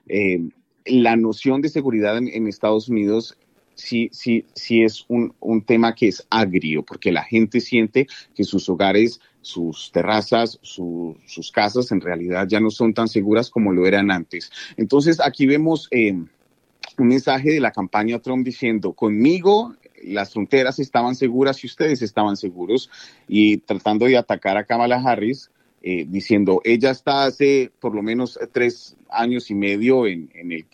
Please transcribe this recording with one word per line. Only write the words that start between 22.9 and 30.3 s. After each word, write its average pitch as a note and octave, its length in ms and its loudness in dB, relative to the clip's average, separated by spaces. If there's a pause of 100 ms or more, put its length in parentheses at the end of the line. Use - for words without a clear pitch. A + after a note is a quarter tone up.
y G#2 300 4
tratando G#2+ 480 -2
de B2+ 100 6
atacar G2+ 400 -2
a G#2 80 -2
Kamala A#2+ 320 0
Harris, B2 540 -2 (320)
eh, F2 260 -4
diciendo, F#2+ 560 2
"Ella A#2 260 2
está C#3 340 -2
hace C3+ 540 2
por A2+ 160 -6
lo G#2 80 -4
menos A#2 360 -4 (140)
tres A#2+ 440 -4 (120)
años A#2 420 -2
y G#2 40 -4
medio G#2 520 2
en, E2 280 -6